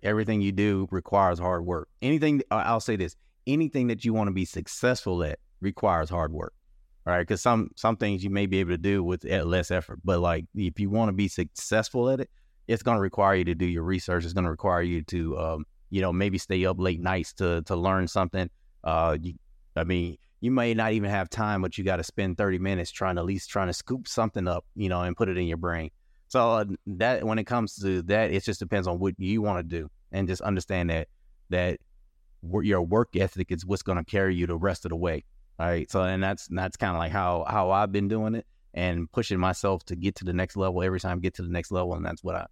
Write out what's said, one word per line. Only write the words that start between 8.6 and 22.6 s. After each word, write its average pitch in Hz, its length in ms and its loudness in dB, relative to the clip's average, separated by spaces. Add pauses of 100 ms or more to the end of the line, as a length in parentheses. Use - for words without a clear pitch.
to 87 60 0
do 98 260 2
with 87 220 -2
e-, 87 160 0
less 87 300 0
effort, - 320 -4
but, 90 160 2
like, 85 260 0 (100)
if 95 240 -2
you 101 100 0
wanna 107 240 2
be 98 140 2
successful 110 840 0
at 135 100 0
it, - 100 -6 (380)
it's 113 160 0
gonna 113 160 2
require 98 360 4
you 92 100 2
to 87 100 0
do 90 100 0
your 85 180 0
research. 90 400 0
It's 85 100 -6
gonna 90 180 0
require 87 300 0
you 87 220 -2
to, 82 340 -4
um, 80 280 -4 (240)
you 95 120 0
know, 92 120 2
maybe 95 240 0
stay 92 280 0
up 92 140 0
late 92 220 0
nights 90 320 -2
to, 85 300 0
to 95 120 -2
learn 92 320 2
something. 92 420 -2 (340)
Uh, 80 360 2
you, 85 140 -8 (420)
I 82 80 0
mean, 87 340 -2 (240)
you 120 100 0
may 120 220 2
not 110 200 2
even 101 160 0
have 98 200 0
time, 107 320 0
but 92 160 -4
you 98 60 -4
gotta 90 200 0
spend 95 340 -4
thirty 95 220 2
minutes 92 320 -2